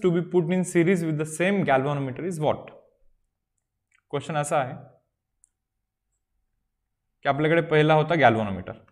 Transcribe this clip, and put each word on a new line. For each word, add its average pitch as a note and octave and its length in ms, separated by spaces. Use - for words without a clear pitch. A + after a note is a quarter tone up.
to F#3 60
be E3+ 120
put F3 220
in F#3 160
series F3 400
with D#3+ 180
the D#3 240
same F#3+ 220
galvanometer C3+ 680
is E3 100
what? C3+ 300
क्वेश्चन D3 260
असा D3 220
आहे B2+ 180
की C#3+ 60
आपल्याकडे D3+ 320
पहिला D#3 340
होता D#3 200
गॅल्व्हॅनोमीटर, A2 580